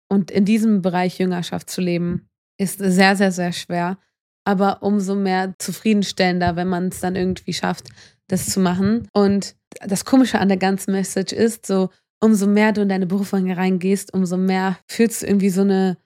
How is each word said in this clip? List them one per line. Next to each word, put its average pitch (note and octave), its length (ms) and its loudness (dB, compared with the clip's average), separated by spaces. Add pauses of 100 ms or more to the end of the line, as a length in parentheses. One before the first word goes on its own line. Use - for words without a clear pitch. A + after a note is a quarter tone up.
(120)
Und G3 200 0
in G3 140 2
diesem G#3+ 360 2
Bereich F3+ 380 -2
Jüngerschaft F3+ 500 -4
zu - 120 -6
leben, F3 460 -2 (300)
ist G3 220 -4
sehr, F#3+ 360 4
sehr, F#3+ 160 2
sehr F3 200 -4
schwer. F3 460 -6 (480)
Aber G3 360 0
umso G3+ 340 0
mehr F#3+ 440 -2
zufriedenstellender, F3+ 960 0
wenn F3+ 120 -2
man's F3+ 320 -2
dann F#3 160 -4
irgendwie F#3 380 -4
schafft, - 360 -6 (380)
das - 200 -2
zu - 120 -2
machen. G3 540 0
Und G3+ 420 2 (260)
das G3 240 -4
Komische C4 340 4
an F#3+ 80 2
der G3 100 2
ganzen F#3+ 340 -2
Message F#3+ 420 -2
ist, A3+ 320 -2
so, F#3+ 240 0 (320)
umso G#3+ 260 4
mehr G#3+ 240 4
du G#3 100 -2
in G3+ 80 2
deine F#3+ 160 0
Berufung F#3+ 460 -2
reingehst, F#3 640 -2
umso F#3 240 0
mehr F#3+ 400 0 (100)
fühlst - 340 0
du - 60 -6
irgendwie G3+ 220 2
so F#3 120 0
eine F#3+ 440 2